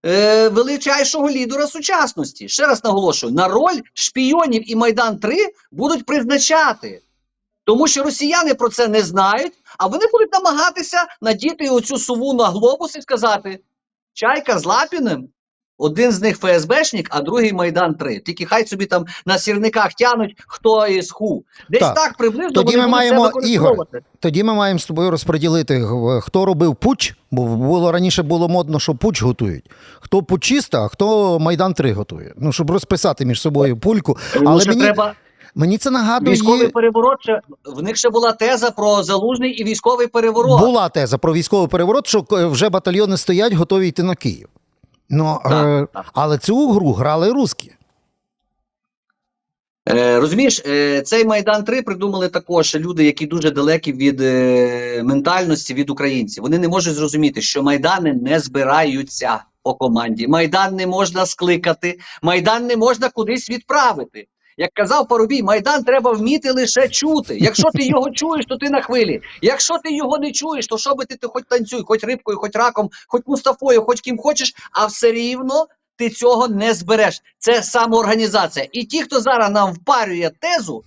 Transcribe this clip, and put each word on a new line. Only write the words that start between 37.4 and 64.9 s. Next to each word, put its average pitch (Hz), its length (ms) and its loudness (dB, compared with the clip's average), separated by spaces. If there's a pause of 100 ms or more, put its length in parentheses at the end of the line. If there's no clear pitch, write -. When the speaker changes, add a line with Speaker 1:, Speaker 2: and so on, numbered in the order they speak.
Speaker 1:
в 143 180 -10
них 220 140 -4
ще 240 120 2
була 233 220 2
теза 226 400 0
про 208 320 2
Залужний 233 480 -2
і 226 120 -8
військовий 240 440 0
переворот. 233 520 4
Speaker 2:
Була 220 300 4
теза 135 280 -2
про 165 160 0
військовий 175 340 0
переворот, 180 400 0
що, 196 240 0
е, 185 140 2
вже 160 240 2
батальйони 190 480 0
стоять, 196 360 0
готові 185 340 2
йти 170 160 -2
на 180 120 0
Київ. - 320 -8 (640)
Ну, 156 340 0
Speaker 1:
Так, 131 100 2 (140)
Speaker 2:
е, 147 260 0
Speaker 1:
так. 95 200 -12
Speaker 2:
але 147 240 0
цю 254 340 2
гру 185 220 2
грали 151 380 0
русські. 254 400 -2 (2250)
Speaker 1:
Е, 120 300 4
розумієш, 190 460 2
е, 143 360 0
цей 226 240 0
Майдан 214 380 0
три 233 180 -4
придумали 190 480 -4
також 170 460 -2
люди, 160 300 0
які 147 200 0
дуже 156 260 -2
далекі 147 420 0
від, 135 280 0
е, 123 840 2
ментальності, 147 680 -2
від 139 160 -2
українців. 135 540 -4
Вони 151 160 0
не 175 80 0
можуть 170 280 -2
зрозуміти, 147 460 -2
що 139 220 -2
майдани 147 500 0
не 131 260 0
збираються 135 1040 -2 (200)
по 127 100 -2
команді. 117 540 -2
Майдан 165 480 0
не 185 120 -4
можна 185 380 -2
скликати, 175 760 -2 (220)
майдан 180 460 0
не 240 100 0
можна 233 320 0
кудись 233 400 -6
відправити. 240 760 -2 (300)
Як 175 160 -4
казав 233 340 0